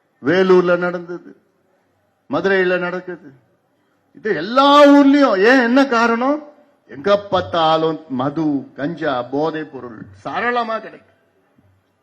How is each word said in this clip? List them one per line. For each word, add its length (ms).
வேலூர்ல 520
நடந்தது, 580
மதுரையில 480
நடக்குது. 540
இது 200
எல்லா 520
ஊர்லயும். 500
ஏன், 220
என்ன 260
காரணம்? 680
எங்க 320
பார்த்தாலும் 920
மது, 680
கஞ்சா, 460
போதைப் 500
பொருள் 280
சரளமா 580
கிடைக்கும். 340